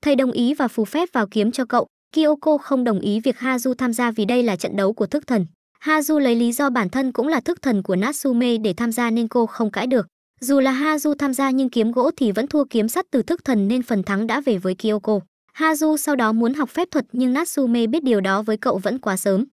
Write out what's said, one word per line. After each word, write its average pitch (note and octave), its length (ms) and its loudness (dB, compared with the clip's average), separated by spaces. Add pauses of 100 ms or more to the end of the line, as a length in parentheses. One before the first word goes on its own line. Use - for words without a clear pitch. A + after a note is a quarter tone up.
Thầy C#4+ 140 4
đồng B3+ 160 2
ý B3 220 0
và C4+ 140 0
phù A3 160 -2
phép E4 280 -2
vào A3 140 0
kiếm G#3+ 260 0
cho - 120 -4
cậu. - 220 0 (280)
Kyoko D4+ 440 2
không C4 260 -2
đồng G#3+ 160 0
ý G#3 200 -2
việc A#3+ 160 0
Hazu B3+ 380 -2
tham B3 180 -2
gia A#3+ 180 0
vì A3 140 -2
đây B3 180 2
là G#3+ 140 0
trận - 200 -6
đấu G3 160 0
của A3 140 -2
thức D4+ 200 -4
thần. G#3 200 0 (380)
Hazu D4+ 340 2
lấy B3+ 160 2
lý A#3 180 2
do C#4 180 0
bản A#3 180 0
thân C4 240 -2
cũng B3+ 160 -2
là D#4 120 0
thức F4 220 -4
thần G#3+ 200 0
của F#3+ 140 0
Natsume A#3+ 600 0
để G#3+ 160 0
tham A#3 200 -2
gia A#3 180 0
nên A3+ 180 0
cô A#3 180 0
không A3+ 240 -2
cãi G3+ 160 -4
được. B3 200 0 (340)
Dù C4+ 200 2
là C4 120 2
Hazu D4 420 0
tham C#4 200 -2
gia C4+ 160 0
nhưng C4 200 0
kiếm A3+ 220 0
gỗ B3 240 2
thì A3 160 0
vẫn A3 140 -2
thua C#4+ 180 2
kiếm A3+ 240 0
sắt F4+ 220 -2
từ B3 120 0
thức - 220 -4
thần G#3 240 2
nên B3 140 0
phần G#3 200 -2
thắng G3+ 240 -2
đã C4 140 -2
về A#3+ 180 0
với F#3 160 -2
Kyoko. G#3+ 460 0 (380)
Hazu D#4 380 2
sau D4 200 -2
đó A3 160 2
muốn A#3 220 2
học C#4+ 160 -4
phép F4+ 200 -2
thuật C#4 220 -2
nhưng B3 200 0
Natsume B3+ 540 0
biết D4 160 0
điều A#3+ 180 2
đó G3 220 0
với G#3+ 140 -2
cậu G#3+ 220 -2
vẫn G#3+ 200 -2
quá G3 180 -2
sớm. G3 280 0 (100)